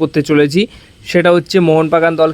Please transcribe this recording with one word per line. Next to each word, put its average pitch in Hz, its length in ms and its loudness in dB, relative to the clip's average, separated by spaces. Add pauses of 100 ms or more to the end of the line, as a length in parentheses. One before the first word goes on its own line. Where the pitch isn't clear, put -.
করতে 156 280 -2
চলেছি 147 320 0 (500)
সেটা 175 240 2
হচ্ছে 175 220 -2 (100)
মোহনবাগান 160 540 0
দল 160 120 0